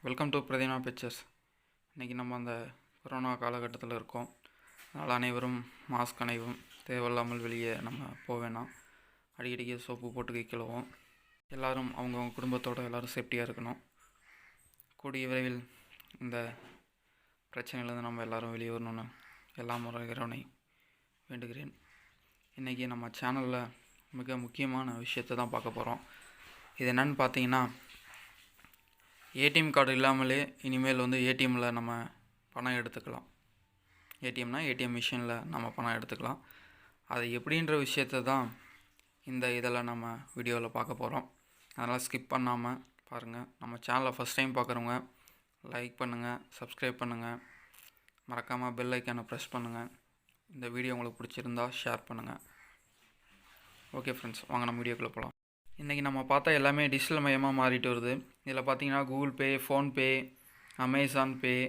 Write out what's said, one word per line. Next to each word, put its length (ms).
welcome 260
to 60
பிரதீனா 260
பிக்சர்ஸ். 320
இன்னைக்கு 240
நம்ம 220
அந்த 120
கொரோனா 280
காலகட்டத்துல 580
இருக்கோம். 300
அதனால 300
அனைவரும் 360
மாஸ்க் 320
அணியவும், 340
தேவையில்லாமல் 580
வெளியே 260
நம்ம 240
போக 160
வேணாம். 260
அடிக்கடிக்கு 380
சோப்பு 300
போட்டு 200
கை 140
கழுவோம். 360
எல்லாரும் 420
அவங்கவங்க 380
குடும்பத்தோட 520
எல்லாரும் 260
சேஃப்டியா 320
இருக்கணும். 340
கூடிய 320
விரைவில் 280
இந்த 120
பிரச்சனையிலேருந்து 540
நம்ம 180
எல்லாரும் 300
வெளியே 200
வரணும்னு 300
எல்லாம் 240
வல்ல 240
இறைவனை 280
வேண்டுகிறேன். 420
இன்னைக்கு 340
நம்ம 160
சேனல்ல 440
மிக 240
முக்கியமான 500
விஷயத்தை 360
தான் 140
பார்க்க 240
போறோம். 200
இது 140
என்னன்னு 300
பார்த்தீங்கன்னா, 380
ஏ 120
டி 80
எம் 120
கார்டு 220
இல்லாமலே 420
இனிமேல் 360
வந்து 220
ஏ 140
டி 80
எம்ல 200
நம்ம 160
பணம் 240
எடுத்துக்கலாம். 480
ஏ 100
டி 80
எம்னா 240
ஏ 100
டி 80
எம் 120
மிஷினில் 360
நம்ம 120
பணம் 200
எடுத்துக்கலாம். 420
அது 120
எப்படின்ற 360
விஷயத்தை 360
தான் 160
இந்த 260
இதில் 320
நம்ம 240
வீடியோவில் 420
பார்க்க 240
போறோம். 240
அதனால் 300
ஸ்கிப் 280
பண்ணாம 400
பாருங்க. 280
நம்ம 280
சேனலை 280
ஃபஸ்ட் 240
டைம் 180
பார்க்குறவங்க 380
லைக் 280
பண்ணுங்க, 280
சப்ஸ்கிரைப் 460
பண்ணுங்க, 240
மறக்காம 480
பெல் 200
ஐகானை 300
ப்ரெஸ் 260
பண்ணுங்க. 260
இந்த 100
வீடியோ 200
உங்களுக்கு 260
பிடிச்சிருந்தா 440
ஷேர் 260
பண்ணுங்க. 240
ஓகே 200
ஃப்ரெண்ட்ஸ், 340
வாங்க 160
நம்ம 140
வீடியோக்குள்ள 340
போலாம். 160
இன்னைக்கு 260
நம்ம 220
பார்த்தா 300
எல்லாமே 240
டிஜிட்டல் 320
மயமா 320
மாறிட்டு 360
வருது. 200
இதுல 200
பார்த்தீங்கன்னா 320
Google 300
Pay, 100
PhonePe, 400
Amazon 460
Pay 160